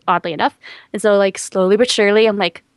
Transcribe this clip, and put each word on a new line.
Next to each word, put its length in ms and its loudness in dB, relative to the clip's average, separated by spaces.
oddly 240 -2
enough. 260 -4
And 80 -8
so, 160 2
like, 180 0
slowly 400 -2
but 140 0
surely, 340 2
I'm 140 0
like, 240 -4